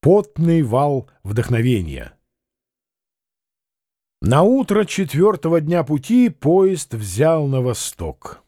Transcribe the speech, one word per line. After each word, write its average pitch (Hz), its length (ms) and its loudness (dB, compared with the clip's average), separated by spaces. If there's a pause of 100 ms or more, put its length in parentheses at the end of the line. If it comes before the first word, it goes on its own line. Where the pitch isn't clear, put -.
Потный 165 600 2
вал 135 460 -2 (140)
вдохновения. 110 880 -2 (2000)
На 131 200 2
утро 214 420 2
четвертого 170 800 0
дня 165 220 0
пути 214 440 2
поезд 185 640 0
взял 131 540 0
на 135 140 0
восток. - 840 -8